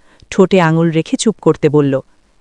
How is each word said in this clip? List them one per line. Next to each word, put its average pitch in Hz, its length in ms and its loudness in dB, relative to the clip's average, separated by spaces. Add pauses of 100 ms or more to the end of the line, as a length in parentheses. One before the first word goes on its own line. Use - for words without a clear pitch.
(300)
ঠোঁটে 190 320 2
আঙুল 165 300 0
রেখে 160 260 -4
চুপ - 240 -2
করতে 156 280 0
বলল, 139 300 0 (420)